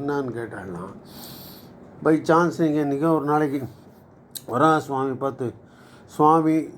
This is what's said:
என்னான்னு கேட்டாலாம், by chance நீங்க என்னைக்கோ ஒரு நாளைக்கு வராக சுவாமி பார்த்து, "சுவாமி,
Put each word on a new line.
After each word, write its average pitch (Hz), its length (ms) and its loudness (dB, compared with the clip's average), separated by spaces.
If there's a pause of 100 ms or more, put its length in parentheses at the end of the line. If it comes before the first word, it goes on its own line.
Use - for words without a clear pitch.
என்னான்னு 143 320 -4
கேட்டாலாம், 98 600 -10 (1120)
by - 40 4
chance 160 640 4
நீங்க 151 120 0
என்னைக்கோ 147 340 0
ஒரு 143 100 0
நாளைக்கு 147 360 0 (840)
வராக 151 320 2
சுவாமி 135 340 -4
பார்த்து, 127 400 -6 (520)
"சுவாமி, 156 640 4 (100)